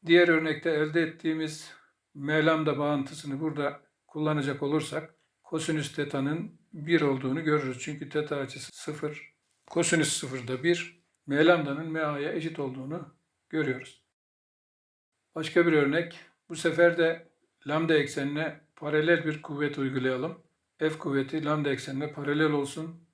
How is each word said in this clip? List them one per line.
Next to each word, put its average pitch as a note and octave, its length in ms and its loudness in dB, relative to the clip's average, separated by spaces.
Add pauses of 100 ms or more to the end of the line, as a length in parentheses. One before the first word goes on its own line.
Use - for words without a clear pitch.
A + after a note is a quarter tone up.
Diğer E3+ 220 8
örnekte D#3+ 420 2
elde D#3 320 2
ettiğimiz D#3+ 720 -4 (420)
M D3+ 320 2
lambda D#3 320 2
bağıntısını C#3+ 600 -2
burada D3 420 -4 (240)
kullanacak D3 560 -2
olursak D3+ 520 -2 (280)
kosinüs D#3 500 -4
teta'nın C#3+ 680 -4 (120)
bir D#3+ 280 0
olduğunu C#3 440 0
görürüz. C#3+ 360 0
Çünkü C#3+ 280 -10
teta D3+ 280 -2
açısı C3+ 360 -8
sıfır, - 640 -10 (320)
kosinüs E3 460 2
sıfır B2+ 360 -6
da B2+ 140 -4
bir, E3+ 400 0 (240)
M D3 200 4
lambda'nın D#3+ 460 2
M D#3+ 80 -2
A'ya D3+ 320 -2
eşit D#3+ 260 -6
olduğunu C#3 600 -8 (320)
görüyoruz. C3+ 540 -4 (1300)
Başka D#3+ 320 2
bir E3 60 4
örnek. D3+ 460 2 (300)
Bu E3 80 -10
sefer E3+ 420 4
de E3 300 2 (380)
lambda D#3+ 280 2
eksenine D3 680 -2 (160)
paralel D#3 480 2
bir D3+ 180 -4
kuvvet C#3+ 360 -4
uygulayalım. C3 600 -2 (400)
F D#3 200 0
kuvveti C#3 460 -2
lambda D3 260 0
eksenine C3+ 420 -4
paralel D3 400 2
olsun. D3 440 -4 (180)